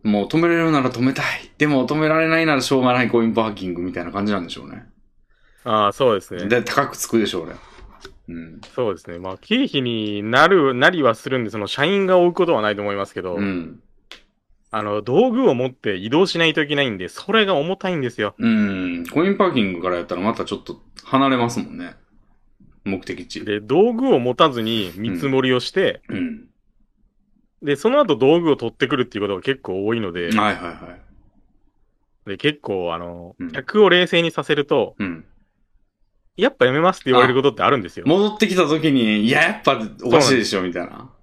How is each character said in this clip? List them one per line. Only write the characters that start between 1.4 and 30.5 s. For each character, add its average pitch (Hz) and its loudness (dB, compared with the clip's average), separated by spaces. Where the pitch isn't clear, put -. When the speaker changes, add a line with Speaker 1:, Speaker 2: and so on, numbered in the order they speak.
Speaker 1:
で 151 4
も 135 2
止 147 -4
め 156 0
ら 156 2
れ 160 0
な 160 2
い 165 2
な 151 2
ら 131 0
し 123 -2
ょ 135 4
う - 2
が 127 2
な 127 2
い 110 0
コ 117 4
イ 113 2
ン 110 0
パ 110 2
ー 104 -6
キ 95 -10
ン 90 -6
グ 87 -8
み 90 -6
た 90 -8
い 87 -8
な 87 -10
感 101 -4
じ 104 -2
な 101 -2
ん 87 -8
で - -16
し - -14
ょ 69 -18
う 71 -18
ね。 - -18
Speaker 2:
あ 107 4
ー、 - 0
そ 127 2
う - 2
で 95 -2
す - -16
ね。 90 -8
Speaker 1:
で、 117 2
高 139 0
く - -12
つ - -10
く 113 2
で 104 2
し 95 -6
ょ 85 -4
う 80 -12
ね。 82 -14
う 85 -12
ん。 82 -18
Speaker 2:
そ 120 -2
う - -4
で 85 -10
す - -20
ね。 87 -14
ま 92 -10
あ、 95 -12
経 254 0
費 143 -2
に 107 -4
な 127 4
る、 156 4
な 131 4
り 170 -2
は 113 4
す - -12
る 131 -2
ん 117 -4
で、 107 -6
そ 107 -10
の 101 -6
社 135 -4
員 196 0
が 185 4
負 175 6
う 170 -4
こ 175 0
と 165 2
は 110 0
な 107 0
い 101 -4
と 104 -6
思 104 -4
い - -4
ま 98 -4
す - -20
け 98 -8
ど、 90 -6
Speaker 1:
う 101 -4
ん。 87 -6
Speaker 2:
あ 107 -4
の、 104 -2
道 165 4
具 240 2
を 139 4
持 123 -2
っ - -2
て 107 -4
移 98 -8
動 165 4
し 165 -4
な 165 4
い 156 2
と 160 0
い 143 -2
け 147 -2
な 143 0
い 123 -2
ん 98 -6
で、 90 -8
そ - -14
れ 220 4
が 190 0
重 165 -2
た 190 -6
い 180 -2
ん 143 -4
で 123 -2
す 117 -8
よ。 101 -4
Speaker 1:
う 113 -2
ん。 95 -2
コ 160 2
イ 196 2
ン 202 0
パ 196 2
ー 160 -2
キ 127 2
ン 95 0
グ 85 -8
か 90 -2
ら 90 -2
や 87 -6
っ - -10
た 90 -6
ら 87 -6
ま 110 -2
た 90 -6
ち - -6
ょ 95 -6
っ - -16
と - -14
離 135 0
れ 131 2
ま 120 0
す 117 -6
も - -10
ん 82 -16
ね。 87 -14
目 95 -4
的 87 -10
地。 - -12
Speaker 2:
で、 104 -4
道 156 2
具 240 0
を 143 4
持 123 -2
た 160 4
ず 120 -4
に 110 -2
見 107 -6
積 143 -4
も 131 2
り 131 0
を 127 2
し - -8
て、 185 -2
Speaker 1:
う - -12
ん。 143 -8
う - -4
ん。 226 -8
Speaker 2:
で、 143 0
そ 220 0
の 277 4
後 196 4
道 139 4
具 170 0
を 131 4
取 113 -6
っ - -20
て 127 -2
く 110 -2
る 120 -2
っ 120 0
て 113 -10
い - -4
う 98 -2
こ 101 -2
と 98 -2
が 90 -8
結 135 -4
構 95 -6
多 110 0
い 117 -2
の 95 -6
で、 87 -6
Speaker 1:
は - -4
い 110 0
は 104 2